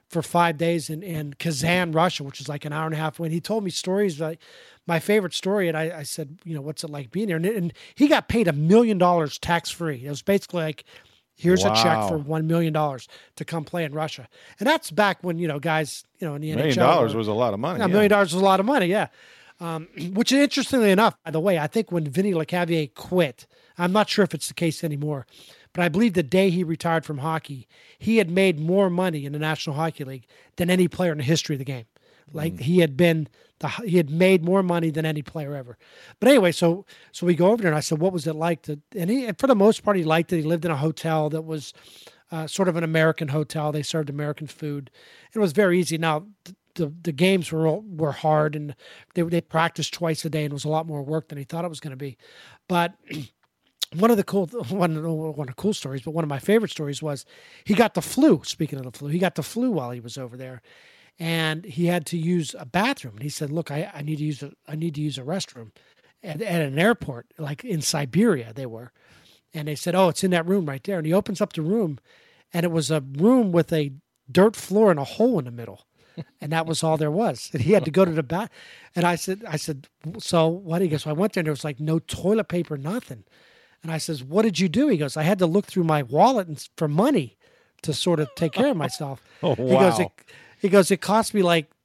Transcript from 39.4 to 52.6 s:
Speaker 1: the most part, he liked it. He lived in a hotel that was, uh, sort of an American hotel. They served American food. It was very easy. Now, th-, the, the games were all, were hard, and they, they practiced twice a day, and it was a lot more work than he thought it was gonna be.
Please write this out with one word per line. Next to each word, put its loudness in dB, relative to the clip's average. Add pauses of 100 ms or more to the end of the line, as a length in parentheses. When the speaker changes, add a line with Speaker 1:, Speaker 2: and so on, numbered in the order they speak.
Speaker 1:
the 6
most 6
part, 2
he 0
liked 2
it. 2
He 0
lived 0
in -2
a -2
hotel -2
that -4
was, -10 (580)
uh, -6
sort -2
of 0
an -2
American 2
hotel. -2
They -4
served -4
American -6
food. -10 (440)
It -2
was 2
very 4
easy. -2
Now, 0 (180)
th-, -20 (200)
the, -4 (100)
the -4
games 2
were 0
all, 0
were -4
hard, 2
and -8 (400)
they, 2
they 0
practiced -2
twice -4
a -6
day, -2
and -6
it -8
was -8
a -4
lot -2
more -8
work -6
than -14
he -12
thought -8
it -6
was -14
gonna -12
be. -12 (520)